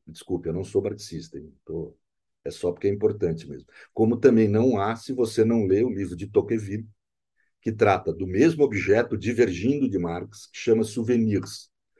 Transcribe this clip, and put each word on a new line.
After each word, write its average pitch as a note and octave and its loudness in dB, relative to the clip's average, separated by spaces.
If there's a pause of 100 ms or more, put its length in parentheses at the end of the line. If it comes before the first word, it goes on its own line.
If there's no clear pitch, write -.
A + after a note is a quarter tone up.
Desculpe, E2 -8
eu D#2+ -4
não F#2+ -4
sou G2 0
marxista, G2 -10
hein? D2+ -18 (140)
Tô... D#2 -10 (460)
é - -8
só F2 -4
porque G2 -4
é G2+ 2
importante G2+ -2
mesmo. C2+ -16 (260)
Como A2+ 2
também A2+ 6
não A2 2
há, G#2+ -2
se - -14
você A#2 0
não A2+ 2
lê G2 4
o B2+ 0
livro F#2+ -6
de F#2+ -10
Tocqueville, G#2+ -2 (760)
que A2 -4
trata G2 2
do F2+ -6
mesmo D3 4
objeto G#2+ 2
divergindo A2+ 0
de G2 -2
Marx, F2 -6
que - -20
chama A2+ 2
Souvenirs. A2 -2 (300)